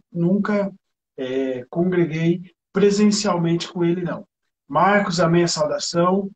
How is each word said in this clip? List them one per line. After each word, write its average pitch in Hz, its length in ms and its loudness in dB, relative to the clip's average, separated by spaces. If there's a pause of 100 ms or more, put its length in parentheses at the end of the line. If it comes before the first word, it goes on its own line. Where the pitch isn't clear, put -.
(120)
nunca, 196 600 0 (460)
é, 131 540 -4
congreguei 170 840 0 (180)
presencialmente 196 1000 2
com 175 120 -2
ele, 175 200 0
não. - 240 -8 (400)
Marcos, 180 520 2
amém, 170 240 4
a 170 40 0
saudação. 170 880 -2